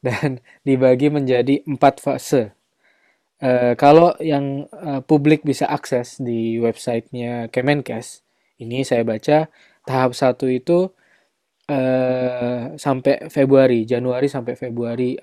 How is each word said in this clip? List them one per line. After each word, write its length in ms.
Dan 460
<laughs> 180
dibagi 400
menjadi 560
empat 400
fase. 480
Eh, 400
kalau 400
yang, 480
eh, 320
publik 400
bisa 320
akses 480
di 400
websitenya 880
Kemenkes, 720
ini 240
saya 240
baca 400
tahap 240
satu 400
itu, 400
eh, 1040
sampai 560
Februari, 560
Januari 400
sampai 280
Februari 640